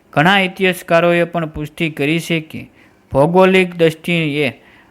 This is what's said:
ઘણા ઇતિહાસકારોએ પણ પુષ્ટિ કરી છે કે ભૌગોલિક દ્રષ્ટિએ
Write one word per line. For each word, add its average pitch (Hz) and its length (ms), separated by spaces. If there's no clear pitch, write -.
ઘણા 180 260
ઇતિહાસકારોએ 175 840
પણ 170 220
પુષ્ટિ 156 440
કરી 156 300
છે 165 200
કે 143 300
ભૌગોલિક 180 640
દ્રષ્ટિએ 156 760